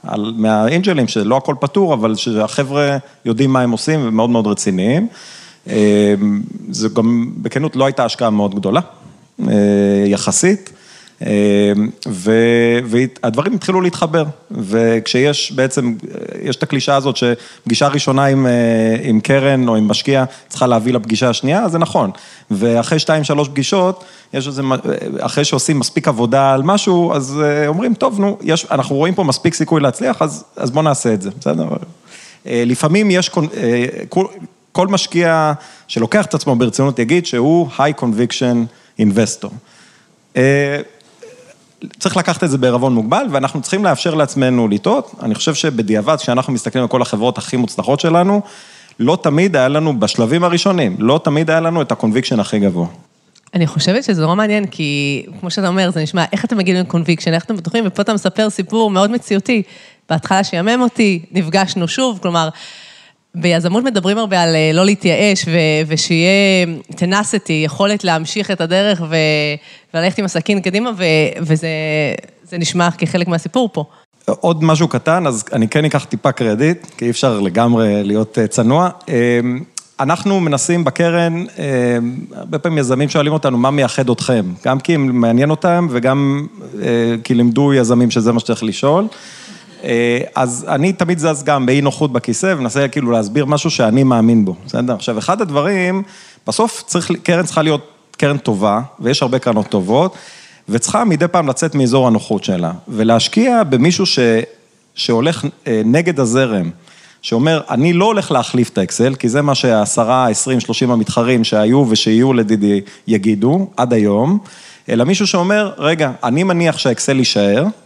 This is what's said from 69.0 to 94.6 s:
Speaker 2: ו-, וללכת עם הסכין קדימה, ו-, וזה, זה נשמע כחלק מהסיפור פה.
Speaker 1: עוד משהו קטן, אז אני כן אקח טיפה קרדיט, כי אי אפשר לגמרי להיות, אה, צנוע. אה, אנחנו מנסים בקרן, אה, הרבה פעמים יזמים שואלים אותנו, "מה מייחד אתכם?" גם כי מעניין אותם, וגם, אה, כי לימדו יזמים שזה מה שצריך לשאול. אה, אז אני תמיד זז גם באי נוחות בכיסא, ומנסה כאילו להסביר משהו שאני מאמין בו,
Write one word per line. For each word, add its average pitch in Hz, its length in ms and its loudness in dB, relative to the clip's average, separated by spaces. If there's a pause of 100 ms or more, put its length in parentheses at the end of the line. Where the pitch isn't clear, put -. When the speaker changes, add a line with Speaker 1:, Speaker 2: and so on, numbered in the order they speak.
Speaker 2:
ו-, 160 160 -4 (800)
וללכת 170 240 -2
עם 208 60 -2
הסכין 190 360 -2
קדימה, 196 360 -2
ו-, 180 80 -4 (360)
וזה, 156 280 -2 (760)
זה 175 140 -10
נשמע 170 320 0
כחלק 175 380 -2
מהסיפור 202 440 -2
פה. 151 120 -6 (420)
Speaker 1:
עוד 165 380 0
משהו 160 240 2
קטן, 160 380 0
אז 117 260 -2
אני 113 160 0
כן 151 160 0
אקח 143 200 -2
טיפה - 280 -2
קרדיט, 123 540 0 (100)
כי - 80 -6
אי 120 60 0
אפשר 117 300 0
לגמרי 104 640 2
להיות, 104 340 0
אה, 110 80 2
צנוע. 131 420 2 (200)
אה, 120 320 2 (600)
אנחנו 175 400 0
מנסים 165 440 0
בקרן, 170 600 0 (140)
אה, 165 60 -8 (720)
הרבה - 240 -8
פעמים 160 200 -2
יזמים 135 300 0
שואלים 147 240 0
אותנו, 139 260 0
"מה 127 120 2
מייחד 135 400 0
אתכם?" 117 340 0 (200)
גם 131 160 0
כי 170 160 0
מעניין 123 540 2
אותם, 175 400 2
וגם, 139 560 0 (360)
אה, 117 320 0 (100)
כי 127 100 -2
לימדו 120 400 4
יזמים 123 360 2
שזה 120 220 2
מה 185 80 2
שצריך - 220 -4
לשאול. 143 440 0 (800)
אה, 120 360 0 (140)
אז 123 340 -4
אני 156 240 0
תמיד 180 260 -2
זז 151 240 -2
גם 139 240 0
באי 135 140 2
נוחות 143 320 0
בכיסא, 123 440 -2
ומנסה 131 320 -2
כאילו 123 220 -2
להסביר 113 360 0
משהו 147 240 0
שאני 120 320 2
מאמין 117 420 4
בו, 92 100 -2 (120)